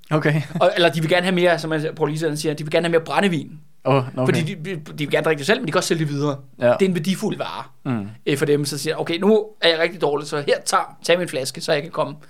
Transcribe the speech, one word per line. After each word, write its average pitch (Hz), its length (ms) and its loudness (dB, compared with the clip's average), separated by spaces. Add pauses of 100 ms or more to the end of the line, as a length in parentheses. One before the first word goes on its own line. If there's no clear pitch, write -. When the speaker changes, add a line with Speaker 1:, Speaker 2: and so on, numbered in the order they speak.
(100)
Speaker 1:
Okay. 151 320 2 (180)
Speaker 2:
Og, 180 140 6
eller 170 180 4
de 160 80 -4
vil 160 100 0
gerne 180 120 4
have 185 120 0
mere, 175 240 4
som 156 140 -4 (240)
Paul 151 160 0
Isert 151 260 -2
siger, 156 160 -2
de 151 100 -8
vil 151 60 -8
gerne 170 160 2
have 165 40 0
mere 165 140 4
brændevin. 160 460 0 (360)
Speaker 1:
Åh, 135 80 4 (200)
nå, 127 80 -2
okay. 127 160 4
Speaker 2:
Fordi 175 160 -2
de, 170 160 -8
de, 185 60 -6
de - 220 -12
vil 147 120 -4
gerne 151 140 2
drikke 156 140 2
det 139 80 -8
selv, 233 140 2
men 247 60 -6
de 147 60 -4
kan 185 60 2
også 170 100 -2
sælge 170 160 0
det 147 40 -2
videre. 143 280 -2 (240)
Speaker 1:
Ja. 123 60 4
Speaker 2:
Det 202 60 6 (100)
er 190 60 4
en 180 60 0
værdifuld 180 440 -2
vare, 101 260 -8 (200)
Speaker 1:
Mm. 110 240 -4 (180)
Speaker 2:
øh, 147 120 2
for 156 80 -2
dem. 147 180 2
Så 143 140 -6
siger, 151 180 -4
"Okay, 165 220 -4
nu 208 260 4 (160)
er 165 80 4
jeg 160 100 4
rigtig 175 220 -2
dårlig, 147 280 0
så 156 80 -4 (100)
her, - 200 2
tag, 190 120 2 (260)
tag 175 140 4
min - 100 -4
flaske, 135 320 -6
så 165 120 -2
jeg 147 100 0
kan 156 80 -12
komme, 143 240 -6 (160)